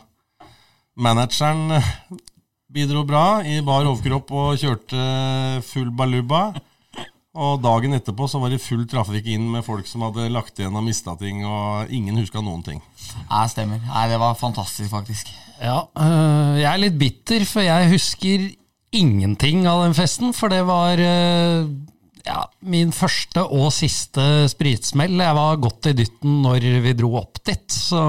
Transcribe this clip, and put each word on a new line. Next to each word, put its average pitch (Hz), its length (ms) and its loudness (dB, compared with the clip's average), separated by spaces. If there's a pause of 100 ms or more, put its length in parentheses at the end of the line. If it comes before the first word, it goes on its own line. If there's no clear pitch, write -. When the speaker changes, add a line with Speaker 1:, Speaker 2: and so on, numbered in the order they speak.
(960)
Speaker 1:
manageren 147 760 0 (960)
bidro 147 340 0
bra 165 400 2
i 151 160 -2
bar 143 280 2
overkropp 131 440 -2
og 143 300 0
kjørte 127 420 -2 (580)
full 123 300 -6
baluba. 127 540 0 (880)
Og 143 260 -2
dagen 120 320 2
etterpå 131 380 -2
så 143 100 -4
var 127 140 0
det 131 100 -4
full 117 240 -4
trafikk 104 400 -4
inn 113 240 -2
med 117 160 -4
folk 104 180 -6
som 113 220 -8
hadde 113 240 -4
lagt 117 240 -6
igjen 98 200 -6
og 107 100 -4
mistet 92 340 -6
ting, 101 240 -8
og 104 480 -6
ingen 107 240 -4
husket 110 240 -4
noen 87 240 -8
ting. 76 160 -10 (380)
Speaker 2:
Ja, - 300 -2
stemmer. 110 360 -6
Nei, 117 240 -2
det 117 120 -2
var 117 200 0
fantastisk, 104 500 -6
faktisk. 104 380 -8 (260)
Speaker 3:
Ja, 123 360 -2
øh, 151 680 4
jeg 147 160 2
er 185 80 0
litt 202 180 2
bitter, 202 480 0
for 208 180 0
jeg 170 280 4
husker 190 560 0 (460)
ingenting 139 760 2
av 175 160 4
den 170 140 2
festen, 240 340 0
for 226 160 -2
det 190 160 2
var, 175 320 2
øh, 175 720 2 (540)
ja, - 180 -6 (220)
min 170 340 2
første - 480 0
og 143 280 2
siste 147 760 2
spritsmell. 147 720 0
Jeg 165 160 4
var 151 240 2
godt 123 320 0
i 131 80 2
dytten 143 420 0
når 127 280 2 (100)
vi 120 160 2
dro 117 240 0
opp - 240 -10
dit, 196 240 -6
så - 420 -2